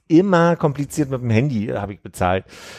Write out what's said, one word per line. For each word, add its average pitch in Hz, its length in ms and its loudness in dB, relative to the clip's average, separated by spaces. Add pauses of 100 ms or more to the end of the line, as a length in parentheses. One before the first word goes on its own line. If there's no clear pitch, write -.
immer 170 480 4
kompliziert 143 560 -4
mit 127 100 -6
dem 123 80 -4
Handy, 117 400 0
äh, 123 80 -6
hab 101 140 -8
ich 98 100 -16
bezahlt. 95 440 -2 (340)